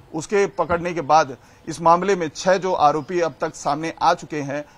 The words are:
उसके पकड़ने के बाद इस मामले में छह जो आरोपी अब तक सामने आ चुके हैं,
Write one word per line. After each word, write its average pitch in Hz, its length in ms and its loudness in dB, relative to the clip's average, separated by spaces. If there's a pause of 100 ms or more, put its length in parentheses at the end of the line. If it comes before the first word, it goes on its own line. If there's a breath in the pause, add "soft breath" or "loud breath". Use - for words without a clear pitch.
(140)
उसके 202 320 0
पकड़ने 175 480 -2
के 165 60 -4
बाद 147 360 2 (320 soft breath)
इस 151 120 -10
मामले 175 360 4
में 160 200 -4
छह 185 200 2
जो 185 160 -2
आरोपी 151 480 2
अब 160 200 -2
तक 160 140 -6
सामने 151 480 -4
आ 170 120 4
चुके 160 260 -8
हैं, 143 240 -6 (140 soft breath)